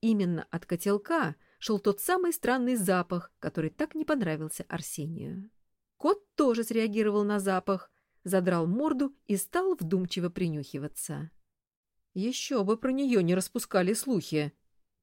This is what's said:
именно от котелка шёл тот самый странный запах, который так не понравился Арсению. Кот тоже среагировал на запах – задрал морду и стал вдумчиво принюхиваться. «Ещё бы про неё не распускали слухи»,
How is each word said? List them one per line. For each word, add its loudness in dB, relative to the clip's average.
именно 2
от -6
котелка 0
шёл -2
тот 0
самый 2
странный 0
запах, 0
который -4
так -4
не -4
понравился -2
Арсению. -8
Кот 2
тоже 4
среагировал 2
на 0
запах – 0
задрал 2
морду 0
и 2
стал 0
вдумчиво -2
принюхиваться. -6
«Ещё -2
бы 2
про 0
неё 2
не 2
распускали 0
слухи», -2